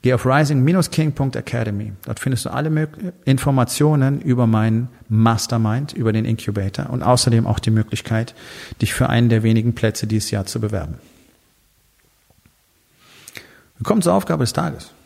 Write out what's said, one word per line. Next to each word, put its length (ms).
Geh 100
auf 120
rising 380
King 220
Punkt 220
Academy. 580
Dort 160
findest 260
du 60
alle 180
Mög-, 420
Informationen 960
über 240
meinen 420
Mastermind, 840
über 200
den 120
Incubator 680
und 100
außerdem 460
auch 100
die 140
Möglichkeit, 640
dich 100
für 160
einen 200
der 120
wenigen 320
Plätze 320
dieses 240
Jahr 160
zu 160
bewerben. 380
Wir 60
kommen 200
zur 100
Aufgabe 300
des 100
Tages. 380